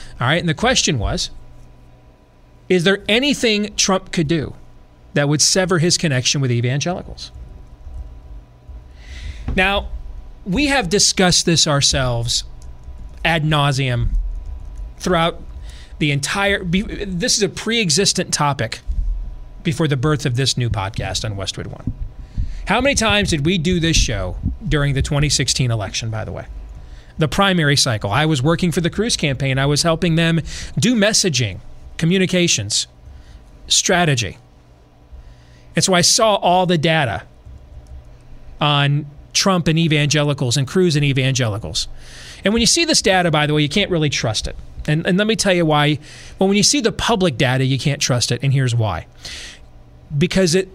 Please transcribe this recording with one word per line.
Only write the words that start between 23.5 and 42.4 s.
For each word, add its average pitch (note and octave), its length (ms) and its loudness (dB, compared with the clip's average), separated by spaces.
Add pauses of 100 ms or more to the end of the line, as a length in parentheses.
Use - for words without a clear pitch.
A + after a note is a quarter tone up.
do F3 220 0
this D#3+ 160 2
show F#2+ 420 0 (300)
during C#3+ 260 0
the C3+ 80 0
twenty C#3+ 280 0
sixteen B2+ 420 0
election, A2 380 -4
by G#2+ 160 -6
the E2+ 80 -8
way? - 140 -10 (680)
The D#3 120 2
primary F3 480 4
cycle. G#2 340 0
I C#3+ 140 2
was D#3 160 2
working E3 300 2
for F3 100 0
the D#3+ 80 0
Cruz A3 260 -2
campaign. C3+ 420 -2
I C#3 80 2
was C#3+ 180 2
helping E3 320 2
them E3 260 4 (360)
do A#3 180 4
messaging, D3+ 640 2 (380)
communications, E3+ 880 2 (800)
strategy. D3+ 720 2 (1400)
And E3+ 100 0
so F#3+ 80 2
I E3+ 80 4
saw G#3+ 340 4
all F3+ 300 4
the F3 120 4
data D3 460 2 (1400)
on D3 460 2 (260)
Trump F#3 360 2
and D#3+ 120 4
evangelicals D3 800 2
and C3 100 0
Cruz F3+ 280 4
and D3 100 2
evangelicals. B2 840 0 (560)